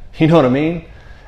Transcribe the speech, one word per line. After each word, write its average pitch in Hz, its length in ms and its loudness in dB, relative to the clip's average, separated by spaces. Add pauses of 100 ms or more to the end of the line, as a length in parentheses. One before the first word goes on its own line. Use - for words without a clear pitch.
(180)
You 160 100 2
know 165 100 4
what 139 80 4
I 127 40 2
mean? 156 360 -4 (420)